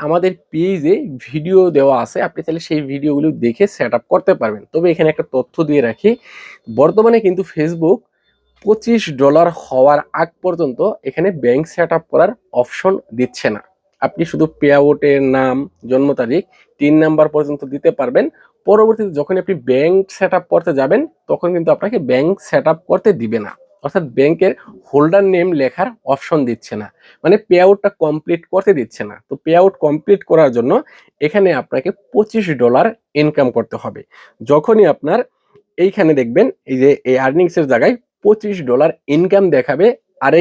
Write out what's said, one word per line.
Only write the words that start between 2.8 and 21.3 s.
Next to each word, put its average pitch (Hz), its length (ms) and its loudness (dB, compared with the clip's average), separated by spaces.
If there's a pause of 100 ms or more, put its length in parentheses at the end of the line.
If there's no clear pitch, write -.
ভিডিওগুলো 143 360 -2 (160)
দেখে 120 220 0 (100)
সেটআপ 120 280 -4 (100)
করতে 190 180 0 (100)
পারবেন। 107 220 -4 (100)
তবে 170 160 0
এখানে 160 200 0
একটা 156 160 -6 (100)
তথ্য 127 200 -4 (140)
দিয়ে 147 180 2
রাখি, 196 240 0 (680)
বর্তমানে 220 460 4
কিন্তু 185 160 0 (120)
Facebook 165 460 -2 (680)
পঁচিশ 220 360 0 (200)
ডলার 151 260 4 (160)
হওয়ার 139 360 2 (220)
আগ 165 80 -4 (140)
পর্যন্ত 170 360 -4 (280)
এখানে 165 220 -2 (140)
ব্যাংক 123 200 0 (100)
সেটআপ 165 380 -2
করার 160 200 2 (300)
অপশন - 320 -2 (240)
দিচ্ছে 127 380 -4
না। 101 60 -14 (400)
আপনি 135 300 -4
শুধু 156 140 0 (140)
পেআউটের 143 640 2 (140)
নাম, 131 200 0 (360)
জন্ম 135 180 2 (100)
তারিখ, 127 240 -2 (380)
টিন 147 220 4
নাম্বার 156 320 2
পর্যন্ত 147 260 -4 (120)
দিতে 147 160 0 (100)
পারবেন। 139 260 0 (420)
পরবর্তীতে 214 520 2
যখন 165 220 -4
আপনি 190 120 -6 (160)
ব্যাংক 147 260 2 (220)
সেটআপ 185 260 -2 (100)
করতে 170 260 0
যাবেন, 160 220 2 (280)
তখন 151 260 -4